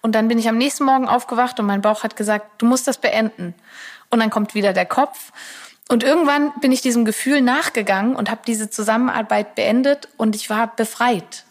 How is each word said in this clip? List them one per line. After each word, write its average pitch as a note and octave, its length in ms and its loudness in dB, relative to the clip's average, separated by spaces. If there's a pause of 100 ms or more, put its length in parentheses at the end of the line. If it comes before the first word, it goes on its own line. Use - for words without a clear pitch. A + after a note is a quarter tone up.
Und A3+ 120 0
dann A3+ 140 2
bin A#3 100 2
ich A3+ 100 0
am A3+ 100 2
nächsten C#4 260 0
Morgen C4 240 2
aufgewacht B3 500 0
und G#3+ 80 0
mein G3+ 160 0
Bauch G#3+ 220 0
hat A3 100 -6
gesagt, G#3 320 -2 (160)
"Du A#3 40 2
musst B3 200 2
das C4 120 -2
beenden." G#3+ 560 -2 (560)
Und A#3 100 2
dann A3 100 2
kommt G#3+ 240 -2
wieder G3+ 180 2
der F3+ 140 0
Kopf. - 460 -2 (560)
Und A#3 160 2
irgendwann D4 560 2
bin C4 100 2
ich C4 120 2
diesem A#3+ 220 2
Gefühl C4 360 0
nachgegangen A#3+ 760 0
und G#3 160 -2
hab A3 140 -8
diese A3 260 -4
Zusammenarbeit A3 840 -2
beendet C4 600 0
und A3 200 0
ich - 140 -10
war A3 260 -2
befreit. A3+ 760 -2